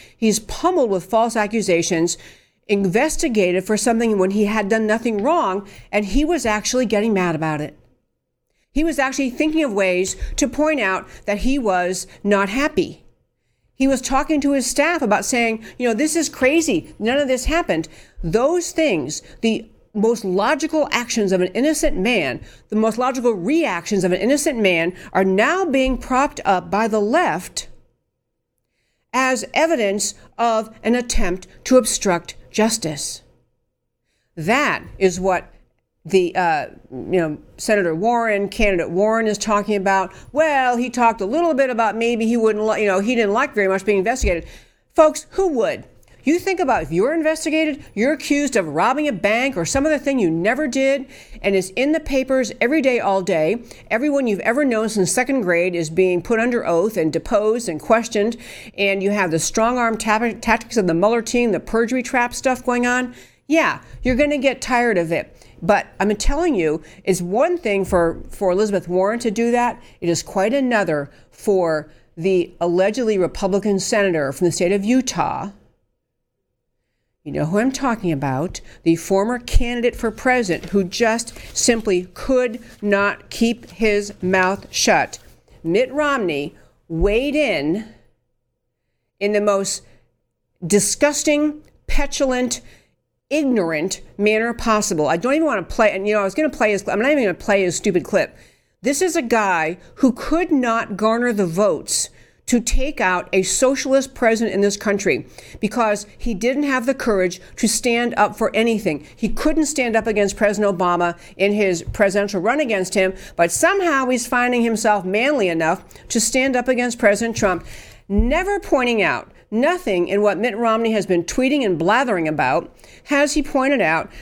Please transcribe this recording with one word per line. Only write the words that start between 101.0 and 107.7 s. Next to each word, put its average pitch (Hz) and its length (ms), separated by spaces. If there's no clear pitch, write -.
the 208 140
votes 175 600
to 240 160
take 269 400
out 185 320
a 190 100
socialist 269 720
president 226 380
in 196 80
this 202 160
country 202 480
because 208 460
he 240 160
didn't 254 300
have 262 200
the 269 80
courage 190 480
to 220 120
stand 240 480